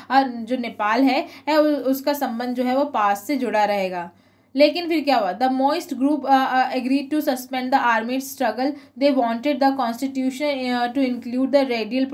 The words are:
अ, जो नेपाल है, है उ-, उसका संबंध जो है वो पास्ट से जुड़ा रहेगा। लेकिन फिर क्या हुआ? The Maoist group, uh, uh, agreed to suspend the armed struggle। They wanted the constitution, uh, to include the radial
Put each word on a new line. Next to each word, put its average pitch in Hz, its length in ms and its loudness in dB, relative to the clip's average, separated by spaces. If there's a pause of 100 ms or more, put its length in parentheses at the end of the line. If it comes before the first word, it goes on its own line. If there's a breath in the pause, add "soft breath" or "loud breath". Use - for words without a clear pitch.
अ, 269 140 4
जो 240 340 -4
नेपाल 226 460 0
है, 269 240 2 (220 loud breath)
है 311 80 2
उ-, 302 260 2
उसका 269 300 -2
संबंध 247 420 -4
जो 247 80 0
है 254 140 0
वो 285 80 2
पास्ट 208 380 0
से 294 120 -2
जुड़ा 214 300 0
रहेगा। 190 460 -2 (440 soft breath)
लेकिन 302 320 4
फिर 311 160 0
क्या 269 140 2
हुआ? 202 220 -2
The 262 100 2
Maoist 277 400 0
group, 277 300 0
uh, 262 340 2
uh, 254 180 2
agreed 269 400 -2
to 302 100 0
suspend 254 520 -2
the 262 60 4
armed 240 440 0
struggle। 247 480 -2 (280 loud breath)
They 277 160 4
wanted 247 440 0
the 269 180 4
constitution, 262 960 -2
uh, 240 200 0
to 262 40 -6
include 247 500 -2
the 277 240 4
radial 233 420 -2